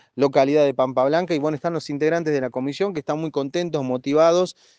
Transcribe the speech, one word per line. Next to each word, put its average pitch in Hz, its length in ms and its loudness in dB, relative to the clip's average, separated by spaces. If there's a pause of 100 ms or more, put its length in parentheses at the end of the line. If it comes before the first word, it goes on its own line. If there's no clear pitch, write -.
(160)
localidad 143 480 4
de 139 100 2
Pampa 131 300 0
Blanca. 165 300 0
Y 147 40 0
bueno, 151 160 -2
están 170 200 -6
los 151 160 -8
integrantes 156 440 -2
de 135 60 0
la 127 100 -4
comisión 143 440 -4
que 151 60 -6
están 151 200 -4
muy 160 100 -6
contentos, 151 540 -4
motivados 151 720 2 (220)